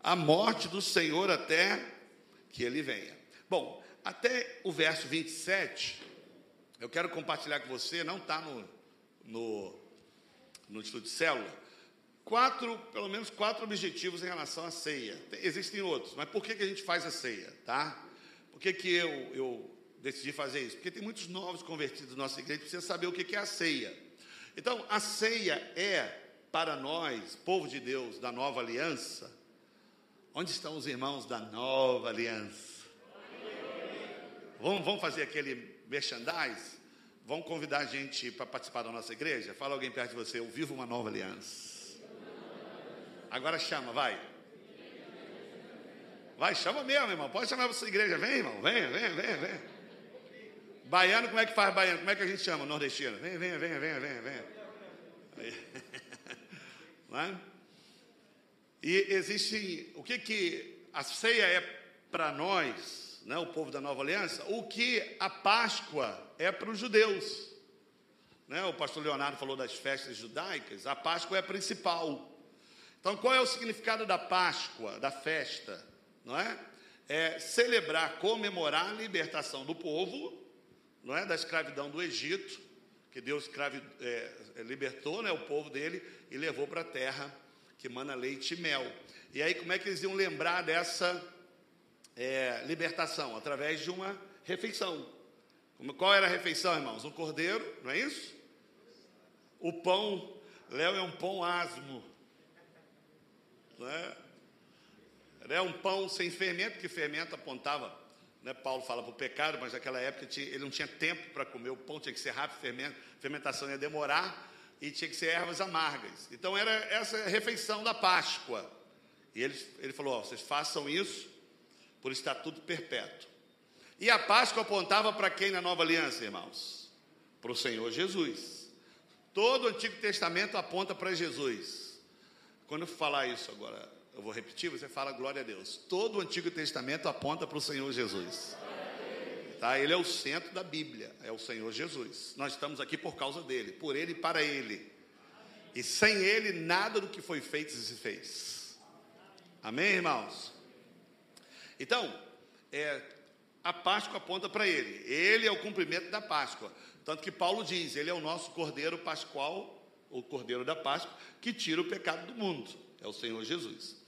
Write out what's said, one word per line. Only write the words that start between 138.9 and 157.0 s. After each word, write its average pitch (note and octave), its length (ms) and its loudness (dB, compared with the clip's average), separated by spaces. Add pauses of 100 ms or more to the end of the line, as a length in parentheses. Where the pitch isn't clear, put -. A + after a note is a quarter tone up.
Tá? B2+ 180 4
Ele D3 160 4
é - 20 6
o F3 80 4
centro E3+ 480 -2
da F3+ 100 -4
Bíblia, C3 480 -8 (120)
é A#2 100 -6
o A2 60 -8
Senhor A2+ 340 -6
Jesus. D3 640 -6
Nós C#3 160 -4
estamos D3 280 -4
aqui D3 180 -4
por E3 180 -6
causa C#3 240 -2
dele, B2+ 320 -2
por C#3+ 240 -4
ele E3+ 160 -2
e - 20 -4
para E3 280 4
ele. B2+ 500 -2 (800)
E B2 80 -4
sem G#3+ 340 6
ele, G3+ 360 6
nada F#3 480 4
do G3 80 -4
que - 140 -10
foi D#3 180 -2
feito D3+ 320 -4
se A#2+ 220 -6
fez. - 840 -8 (840)
Amém, D3+ 320 4
irmãos? D3+ 580 0 (1300)
Então, F3+ 320 2 (580)
é, C#3+ 300 -2 (640)
a F3 100 0
Páscoa G3 460 2
aponta F#3 320 -2
pra G3+ 180 4
ele. A2 420 2
Ele G3+ 360 8
é G#3+ 40 8
o G3 100 2
cumprimento F3 500 0
da G#3+ 100 -2
Páscoa. C3+ 500 -2 (320)